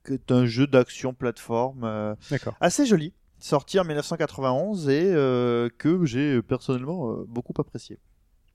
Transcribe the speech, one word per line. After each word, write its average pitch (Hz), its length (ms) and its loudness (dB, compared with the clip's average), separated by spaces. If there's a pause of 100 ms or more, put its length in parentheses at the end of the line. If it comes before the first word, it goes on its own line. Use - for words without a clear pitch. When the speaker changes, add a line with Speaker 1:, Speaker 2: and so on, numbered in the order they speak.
(120)
Speaker 1:
est - 200 -6
un 123 140 6
jeu 120 220 2
d'action 131 480 2
plateforme, 120 680 -4
euh, 107 280 -4 (160)
Speaker 2:
D'accord. 135 300 -6
Speaker 1:
assez 180 260 2
joli, 180 280 2 (260)
sorti 156 400 -2
en 180 60 0
mille 156 100 -6
neuf 147 100 -4
cent 170 120 -6
quatre-vingt-onze 147 720 -2
et, 147 160 4
euh, 123 720 2
que 170 280 2
j'ai, 135 300 0
euh, 117 80 4
personnellement, 135 640 -4
euh, 110 200 -6
beaucoup 117 300 -8
apprécié. - 380 -8 (580)